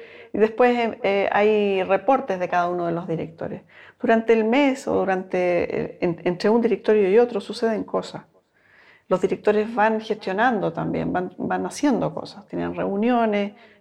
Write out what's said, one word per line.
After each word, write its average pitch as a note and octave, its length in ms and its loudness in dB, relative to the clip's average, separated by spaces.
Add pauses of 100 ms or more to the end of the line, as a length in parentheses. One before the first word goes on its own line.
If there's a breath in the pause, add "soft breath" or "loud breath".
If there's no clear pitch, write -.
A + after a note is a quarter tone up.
(340 loud breath)
y - 60 -2
después, A#3 640 2
eh, G3 280 2
hay G#3 520 2
reportes G3 560 0
de F3+ 100 -2
cada F3 180 0
uno F3 200 -2
de E3+ 60 0
los E3+ 140 -6
directores. - 540 -8 (400 loud breath)
Durante A3+ 320 4
el A3 100 4
mes C4 440 2
o - 80 0
durante, F#3 840 0
eh, - 200 -8
en, E3+ 220 -2
entre F3+ 260 0
un A3+ 120 4
directorio G#3+ 500 2
y G#3+ 80 6
otro A#3+ 220 0
suceden A3+ 420 -4
cosas. - 400 -8 (840 soft breath)
Los F#3 140 0
directores G#3+ 520 0
van A3 280 2
gestionando G#3 720 -2
también, E3 400 -4
van, F3+ 280 -4
van F#3 260 -4
haciendo F3+ 480 0
cosas, - 340 -12
tienen F3 280 -6
reuniones, G3+ 800 0 (280 loud breath)